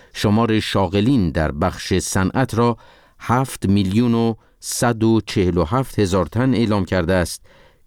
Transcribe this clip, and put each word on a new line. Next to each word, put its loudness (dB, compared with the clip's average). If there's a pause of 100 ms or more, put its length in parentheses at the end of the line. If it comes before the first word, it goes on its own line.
(140)
شمار 2
شاغلین 0
در -2
بخش -4
صنعت -2
را 0 (420)
هفت -2
میلیون 2
و 0 (260)
صد -2
و 4
چهل 0
و 2
هفت -4
هزار 2
تن 0
اعلام 0
کرده -2
است -2 (400)